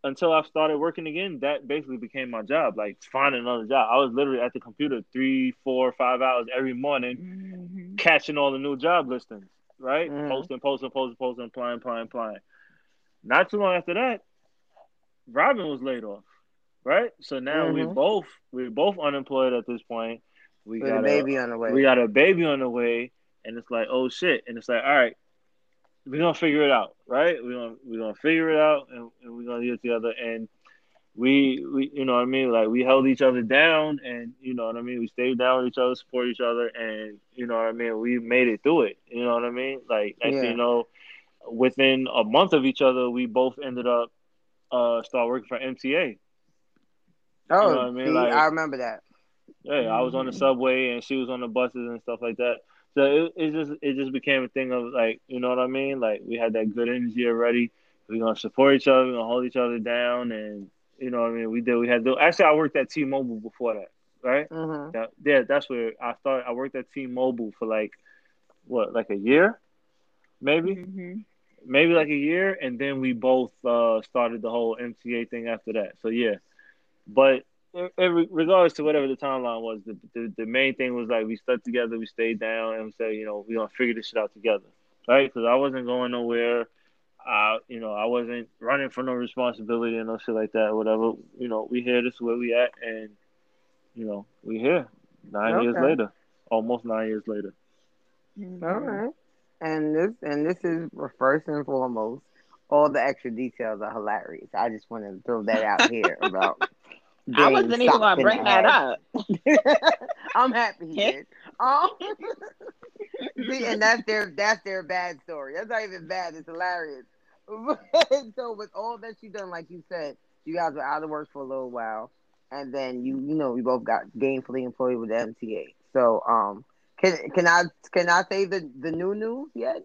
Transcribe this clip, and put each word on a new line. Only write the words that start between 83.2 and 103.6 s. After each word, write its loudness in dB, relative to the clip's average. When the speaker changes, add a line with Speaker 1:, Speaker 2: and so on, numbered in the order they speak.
Speaker 1:
know, -8
"We -6
gonna -2
figure -2
this -10
shit -2
out -2
together," 0
right? 6
'Cause -6
I 4
wasn't 0
going -2
nowhere. 0
I, 2
you -12
know, -8
I -2
wasn't -4
running 0
from -8
no -2
responsibility -2
and -6
no -6
shit -6
like -2
that, 2
whatever. 2
You -8
know, -4
we -4
here, 2
this -4
is -16
where -2
we -2
at, 2
and, -10
you -10
know, -8
we -8
here. 0
Nine 0
years 0
Speaker 3:
Okay. 0
Speaker 1:
later. 2
Almost -2
nine -2
years -4
later. -8
Speaker 2:
Mm-hmm. -12
Speaker 3:
All -2
right. -6
And -2
this, 2
and -2
this -4
is, -2
first 2
and -4
foremost, -4
all 6
the 0
extra -2
details -6